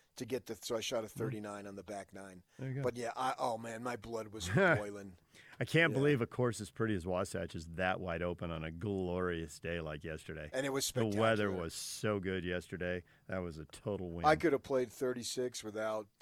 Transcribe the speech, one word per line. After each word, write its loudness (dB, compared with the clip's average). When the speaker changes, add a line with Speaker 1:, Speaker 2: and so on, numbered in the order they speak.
Speaker 1:
to -6
get -2
the, -4
so -2
I 2
shot 0
a -6
Speaker 2:
Mm. -12
Speaker 1:
thirty-nine -4
on -10
the -10
back -10
nine. -14
Speaker 2:
There -6
you -4
go. -2
Speaker 1:
But 0
yeah, -4
I, 2
oh 0
man, -6
my -2
blood -6
was -6
Speaker 2:
<laughs> 2
Speaker 1:
boiling. 4
Speaker 2:
I 0
can't 6
Speaker 1:
Yeah. 2
Speaker 2:
believe 6
a 4
course 0
as -8
pretty 2
as -2
Wasatch 0
is -6
that 2
wide -2
open -2
on -2
a -4
glorious 0
day -2
like -6
yesterday. -8
Speaker 1:
And 0
it 0
was 0
Speaker 2:
The 2
weather 2
Speaker 1:
spectacular. 2
Speaker 2:
was -4
so -2
good 0
yesterday. -2
That -2
was -4
a -8
total -4
win. -2
Speaker 1:
I 10
could 4
have 2
played 2
thirty-six -2
without, -2